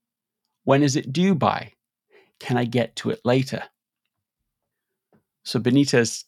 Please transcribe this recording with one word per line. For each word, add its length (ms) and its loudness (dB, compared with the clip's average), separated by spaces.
When 200 4
is 120 0
it 160 -4
due 240 2
by? 380 -2
Can 180 -2
I 80 0
get 320 -2
to 120 -6
it 160 -6
later?" 380 0
So 140 -4
Benitez 680 2